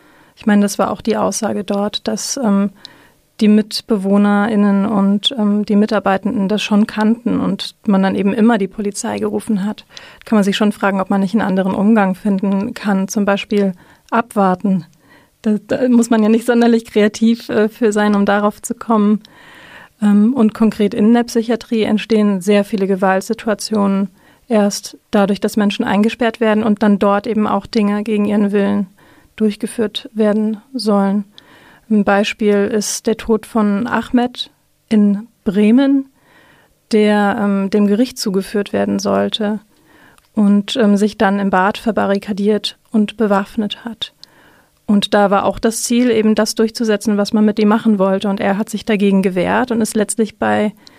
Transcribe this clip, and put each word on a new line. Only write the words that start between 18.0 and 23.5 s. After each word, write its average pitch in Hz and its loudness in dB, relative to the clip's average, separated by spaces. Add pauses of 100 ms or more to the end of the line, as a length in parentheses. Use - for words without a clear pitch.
um 202 0
darauf 208 0
zu - -8
kommen. 214 0 (800)
Ähm, 208 4
und 220 2
konkret 208 0
in 214 4
der 240 4
Psychiatrie 226 -2
entstehen 208 0
sehr 202 2
viele 196 -2
Gewaltsituationen 196 -2 (400)